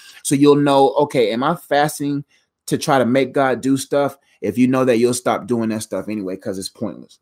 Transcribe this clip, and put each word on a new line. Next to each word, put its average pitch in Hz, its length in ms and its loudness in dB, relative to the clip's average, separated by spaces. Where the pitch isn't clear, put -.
So 147 100 -2
you'll 143 220 6
know, 139 380 4
okay, 139 360 0
am 117 140 -2
I 160 100 0
fasting 143 720 -2
to 147 100 -2
try 139 220 0
to 120 80 2
make 131 260 0
God 131 280 -2
do 135 160 0
stuff? 139 420 -4
If 107 160 -4
you 127 120 4
know 131 160 0
that, 123 140 2
you'll 120 160 2
stop 107 340 -4
doing 113 220 -2
that 110 120 -6
stuff 95 260 -8
anyway, 98 280 -8
'cause 98 240 -10
it's 90 80 -12
pointless. 65 540 -12